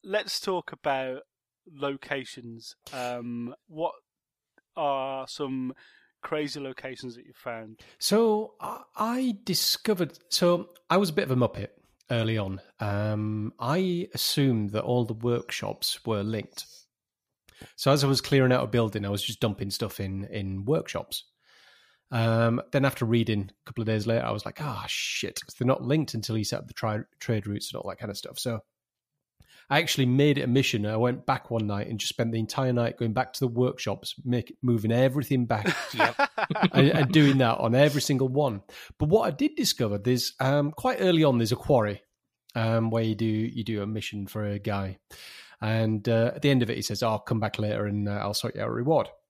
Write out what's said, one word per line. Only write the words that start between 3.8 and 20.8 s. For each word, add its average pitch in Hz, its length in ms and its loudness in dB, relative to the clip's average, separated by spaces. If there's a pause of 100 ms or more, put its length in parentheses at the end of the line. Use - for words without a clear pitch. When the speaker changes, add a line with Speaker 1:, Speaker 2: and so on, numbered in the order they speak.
Speaker 1:
are 135 520 -4
some 131 460 -6 (480)
crazy 151 380 -6
locations 131 560 -12
that 123 100 -20
you - 80 -20
found? 113 460 -12 (180)
Speaker 2:
So 214 640 2
I, 196 200 -10 (140)
I 240 480 -2
discovered, - 760 0 (100)
so 175 400 2 (220)
I 175 60 4
was 196 120 2
a 151 40 -8
bit 196 100 2
of 131 80 -2
a 127 40 4
muppet 120 340 0 (420)
early 113 260 0
on. 95 240 -4 (180)
Um, 107 800 -2
I 175 540 0
assumed 117 580 2
that 107 120 0
all 123 220 2
the 110 80 -6
workshops - 920 -4
were 107 160 0
linked. 107 440 -6 (1120)
So - 160 2
as 143 120 4
I 143 40 4
was 135 140 4
clearing 131 300 4
out 127 120 4
a 113 40 -4
building, 107 360 0
I 101 60 -4
was 101 140 -2
just 107 160 -6
dumping 101 320 -2
stuff - 280 -6
in, 98 260 -4
in 98 400 -6
workshops. - 580 -4 (880)